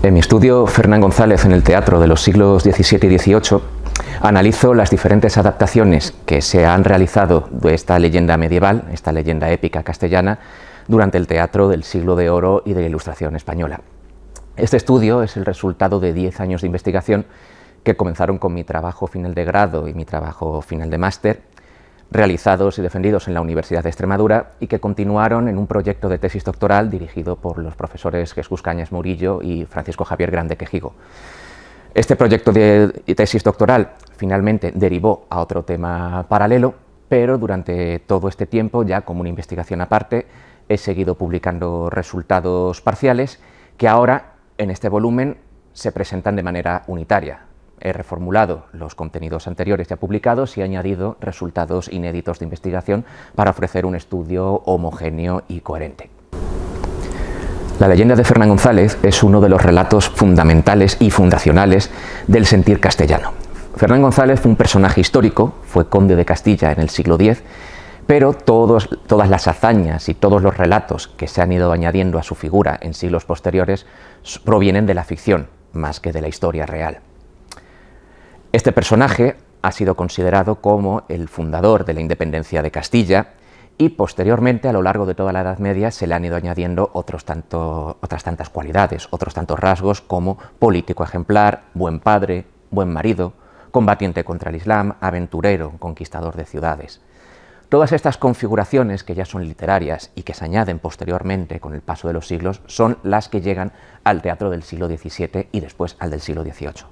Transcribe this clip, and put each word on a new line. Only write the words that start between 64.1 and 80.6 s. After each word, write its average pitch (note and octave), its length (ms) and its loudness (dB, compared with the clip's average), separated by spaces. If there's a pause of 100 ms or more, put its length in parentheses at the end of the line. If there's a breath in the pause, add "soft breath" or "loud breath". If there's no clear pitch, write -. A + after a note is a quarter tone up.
fue A#2+ 100 4
un G#2+ 60 4
personaje F#2+ 440 4
histórico, A2 640 2
fue - 260 0
conde G2 280 4
de F2 80 4
Castilla E2+ 480 2
en D#2 80 -2
el D#2+ 80 0
siglo E2 280 0
diez, G#2+ 280 2 (640 loud breath)
pero C#3+ 240 6
todos, A#2 560 4 (180)
todas G#2 240 4
las F#2 160 2
hazañas F2 600 0
y E2+ 60 -2
todos G2+ 280 4
los F#2+ 140 2
relatos F#2 500 0
que - 220 -10
se - 140 0
han F2+ 100 2
ido F2 180 2
añadiendo E2+ 480 0
a E2 60 -4
su - 100 -10
figura E2 480 0
en E2 100 -8
siglos F2 320 -4
posteriores F2+ 600 -2 (380 loud breath)
s-, - 200 -16
provienen G2+ 400 2
de G2 100 0
la F2+ 100 -4
ficción, E2 420 -2 (260)
más D2+ 280 -8
que E2+ 100 -6
de D#2 120 -6
la D#2 40 -6
historia D#2 400 -6
real. D#2+ 320 -8 (1500 soft breath)
Este A#2 220 0
personaje A#2+ 640 2 (240)
ha F#2 120 -2
sido F#2+ 220 -2
considerado F#2 680 -2